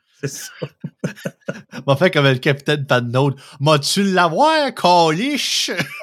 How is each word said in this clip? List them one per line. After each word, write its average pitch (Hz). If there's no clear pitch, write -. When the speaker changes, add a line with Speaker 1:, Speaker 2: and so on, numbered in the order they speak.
Speaker 1:
C'est 139
ça. -
Speaker 2:
<laughs> -
M'a 139
fait 175
comme 143
le 131
capitaine 143
Padnode. « 127
M'as-tu 151
l'avoir, 202
calice ? » 180